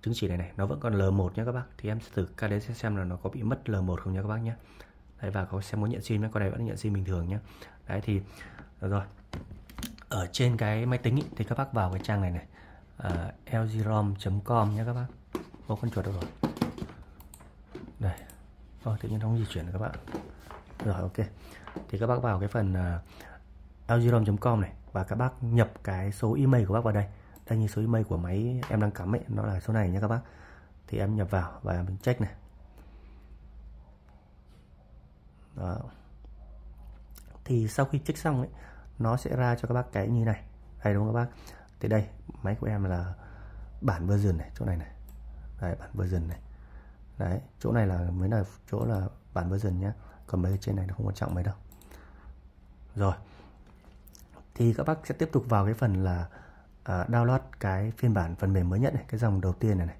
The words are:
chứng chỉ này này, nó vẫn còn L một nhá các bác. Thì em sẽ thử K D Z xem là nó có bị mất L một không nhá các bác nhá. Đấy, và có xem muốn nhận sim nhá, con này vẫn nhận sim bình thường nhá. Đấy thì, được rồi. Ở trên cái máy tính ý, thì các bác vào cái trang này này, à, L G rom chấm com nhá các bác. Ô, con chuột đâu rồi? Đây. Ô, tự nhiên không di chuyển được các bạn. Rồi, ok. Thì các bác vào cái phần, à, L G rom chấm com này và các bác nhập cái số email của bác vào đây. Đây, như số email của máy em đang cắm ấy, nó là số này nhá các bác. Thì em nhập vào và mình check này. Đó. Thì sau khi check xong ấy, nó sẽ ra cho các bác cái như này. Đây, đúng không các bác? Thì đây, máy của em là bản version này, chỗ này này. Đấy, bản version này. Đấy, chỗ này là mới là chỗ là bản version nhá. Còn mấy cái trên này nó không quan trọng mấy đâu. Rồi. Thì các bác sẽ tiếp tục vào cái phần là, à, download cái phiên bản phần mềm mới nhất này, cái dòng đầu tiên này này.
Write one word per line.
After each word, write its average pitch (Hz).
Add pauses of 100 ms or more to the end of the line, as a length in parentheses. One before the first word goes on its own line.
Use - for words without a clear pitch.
chứng 110
chỉ 101
này 87
này, 90
nó 98
vẫn 147
còn 117
L 95
một 95
nhá 110
các 120
bác. 123 (140)
Thì 104
em 110
sẽ -
thử 95
K -
D 104
Z 104
xem 110
là 95
nó 90
có -
bị 131
mất 117
L 107
một 92
không 92
nhá 95
các 104
bác 110
nhá. 113 (680)
Đấy, 98
và 98
có 95
xem 104
muốn 107
nhận -
sim 104
nhá, 110
con 107
này 98
vẫn 117
nhận 107
sim 104
bình 98
thường 87
nhá. 98 (480)
Đấy 98
thì, 98 (580)
được 95
rồi. 98 (1040)
Ở 92
trên 123
cái 110
máy 123
tính 123
ý, 147 (120)
thì 113
các 113
bác -
vào 98
cái 92
trang 104
này 92
này, 85 (500)
à, 87 (200)
L 113
G 110
rom 107
chấm 98
com 104
nhá 110
các 120
bác. 123 (600)
Ô, 107
con 117
chuột 98
đâu 101
rồi? - (1500)
Đây. 98 (680)
Ô, 110
tự 113
nhiên 107
không 113
di 110
chuyển 82
được 90
các 92
bạn. - (880)
Rồi, 92
ok. 95 (640)
Thì 98
các 113
bác 123
vào 104
cái 101
phần, 101
à, 87 (880)
L 117
G 120
rom 113
chấm 104
com 113
này 90 (200)
và 95
các 101
bác 127
nhập 117 (140)
cái 98
số 110
email 135
của 98
bác 117
vào 110
đây. 101 (400)
Đây, 113
như 110
số 107
email 110
của 90
máy 104
em 110
đang 104
cắm 101
ấy, -
nó 107
là 95
số 110
này 104
nhá 95
các 104
bác. 117 (680)
Thì -
em 104
nhập 95
vào 90
và 90
mình 95
check 123
này. 101 (3250)
Đó. 92 (1700)
Thì 117
sau 135
khi 143
check 151
xong 147
ấy, 127 (500)
nó 113
sẽ -
ra 123
cho 117
các 120
bác 123
cái 101
như 117
này. 110 (420)
Đây, 104
đúng 101
không 110
các 117
bác? 123 (500)
Thì 107
đây, 107 (340)
máy 101
của -
em 104
là 90 (640)
bản 87
version 101
này, 76
chỗ 120
này 92
này. 80 (720)
Đấy, 87
bản -
version 90
này. 87 (800)
Đấy, 95 (180)
chỗ 113
này 113
là 87
mới 90
là 107 (260)
chỗ 110
là 98 (260)
bản 87
version 98
nhá. 98 (340)
Còn 90
mấy 92
cái 98
trên 101
này 95
nó 92
không 107
quan 98
trọng -
mấy 90
đâu. 98 (1400)
Rồi. 98 (1400)
Thì 117
các 143
bác 156
sẽ 143
tiếp 156
tục 131
vào 104
cái 110
phần 95
là, 90 (560)
à, 92
download 120 (200)
cái 101
phiên 113
bản 85
phần 98
mềm 90
mới 92
nhất 131
này, -
cái 113
dòng 101
đầu 92
tiên 104
này 85
này. 82